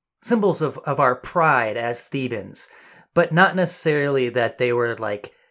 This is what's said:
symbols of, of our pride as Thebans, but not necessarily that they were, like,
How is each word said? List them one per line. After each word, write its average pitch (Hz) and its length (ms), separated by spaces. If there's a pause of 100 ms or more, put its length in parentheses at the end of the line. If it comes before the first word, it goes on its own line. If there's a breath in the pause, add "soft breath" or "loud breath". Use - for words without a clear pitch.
(240)
symbols 208 360
of, 143 280
of 143 120
our 127 160
pride 127 640
as 120 300
Thebans, 117 600 (460 soft breath)
but 170 180
not 170 240
necessarily 147 720
that 120 300
they 123 160
were, 117 220
like, 104 360 (200)